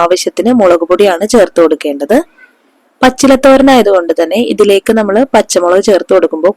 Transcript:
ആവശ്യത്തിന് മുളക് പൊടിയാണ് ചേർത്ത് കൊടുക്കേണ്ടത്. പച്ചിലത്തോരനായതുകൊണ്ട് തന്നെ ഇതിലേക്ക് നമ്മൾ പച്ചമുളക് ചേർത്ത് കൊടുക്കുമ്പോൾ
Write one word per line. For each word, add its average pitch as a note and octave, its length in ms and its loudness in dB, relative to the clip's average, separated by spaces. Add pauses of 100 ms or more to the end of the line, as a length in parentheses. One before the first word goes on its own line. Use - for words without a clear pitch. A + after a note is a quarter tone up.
ആവശ്യത്തിന് F3+ 580 -2
മുളക് E3+ 320 0
പൊടിയാണ് F#3 420 0
ചേർത്ത് G3+ 300 2
കൊടുക്കേണ്ടത്. D3 520 -2 (840)
പച്ചിലത്തോരനായതുകൊണ്ട് B3+ 1200 2
തന്നെ F3 180 -4 (140)
ഇതിലേക്ക് G3+ 460 0
നമ്മൾ G3+ 180 -2 (180)
പച്ചമുളക് F#3 540 0
ചേർത്ത് G3 260 -2
കൊടുക്കുമ്പോൾ E3 400 -2